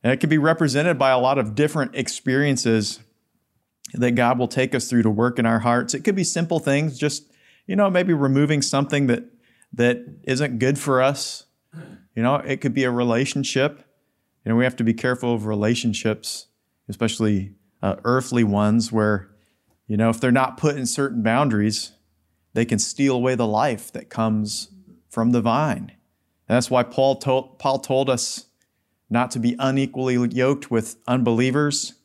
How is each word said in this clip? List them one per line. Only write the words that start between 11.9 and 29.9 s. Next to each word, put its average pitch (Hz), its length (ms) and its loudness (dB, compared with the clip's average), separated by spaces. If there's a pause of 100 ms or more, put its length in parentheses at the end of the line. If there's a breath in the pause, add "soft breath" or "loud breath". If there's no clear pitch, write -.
You 113 80 0
know, 131 120 2
it 139 260 -4
could 147 120 -2
be 135 100 0
a 127 80 0
relationship. 131 920 -2 (600)
You 110 60 -6
know, 113 60 2
we 120 80 4
have 127 140 0
to 120 60 -2
be 113 100 2
careful 123 400 -2
of 107 120 -4
relationships, 107 1000 -2 (420)
especially, 104 640 -2 (280)
uh, 95 220 -2
earthly 123 400 2
ones, 104 480 2
where, 107 380 0 (580)
you 104 100 -2
know, 113 120 4
if 113 100 -2
they're 127 120 2
not 127 260 2
put 147 180 0
in 131 100 -6
certain 120 380 -2
boundaries, 110 680 0 (600)
they 113 120 2
can 117 140 -2
steal 139 360 0
away 127 200 0
the 117 120 0
life 110 460 -2
that - 160 -14
comes 110 600 -2 (400)
from 117 220 0
the 120 100 2
vine. 120 520 -2 (540)
And 110 80 2
that's 123 140 0
why 123 140 2
Paul 135 340 0
to-, 131 400 -2
Paul 135 220 -2
told 135 300 -2
us - 380 -4 (640)
not 120 220 0
to - 80 -6
be 120 200 0
unequally 131 560 0